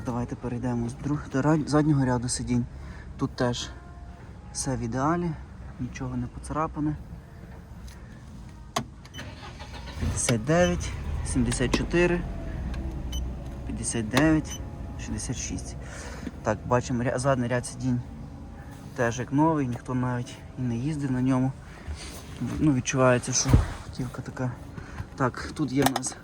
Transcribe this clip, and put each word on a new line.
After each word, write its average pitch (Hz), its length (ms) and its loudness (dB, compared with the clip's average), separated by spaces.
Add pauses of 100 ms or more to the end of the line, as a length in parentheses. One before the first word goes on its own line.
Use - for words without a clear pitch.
давайте 120 300 0
перейдемо 120 540 0
з 123 40 -4
друг-, 143 380 -2
до 135 100 2
ра-, 151 260 4
заднього 147 380 6
ряду 123 240 2
сидінь. 123 360 2 (520)
Тут 135 180 0
теж - 340 0 (840)
все 131 220 -2
в 117 40 -2
ідеалі, 143 520 2 (480)
нічого 127 380 -4
не 123 100 -2
поцарапане. 151 680 -2 (3000)
П'ятдесят - 460 2
дев'ять, 175 460 4 (340)
сімдесят 120 500 2
чотири, 175 460 4 (1400)
п'ятдесят 110 440 -2
дев'ять, 156 520 4 (380)
шістдесят 113 380 -4
шість. - 380 -6 (680)
Так, 107 140 2 (100)
бачимо, 123 360 2
ря-, 127 160 0
задній 127 280 2
ряд 123 180 0
сидінь 123 360 0 (920)
теж 117 240 2
як 123 140 -2
новий, 151 340 6
ніхто 123 280 -4
навіть 123 420 -2 (200)
і 131 40 -4
не 120 160 0
їздив 143 340 0
на 127 100 2
ньому. 131 300 4 (1080)
Ну, 151 140 8
відчувається, 127 600 6
що - 160 2 (380)
автівка - 340 -6
така... 127 300 -2 (640)
Так, - 380 0
тут 147 180 0
є 135 120 6
в 135 80 6
нас 131 320 -2